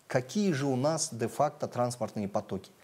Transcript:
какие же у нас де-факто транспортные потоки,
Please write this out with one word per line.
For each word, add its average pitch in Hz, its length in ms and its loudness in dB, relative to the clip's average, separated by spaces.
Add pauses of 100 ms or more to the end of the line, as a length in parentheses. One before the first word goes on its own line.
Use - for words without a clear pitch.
какие 185 440 2
же 139 140 0
у 135 100 2
нас 156 360 0
де-факто 120 560 0
транспортные 120 600 -2
потоки, 101 420 -4 (140)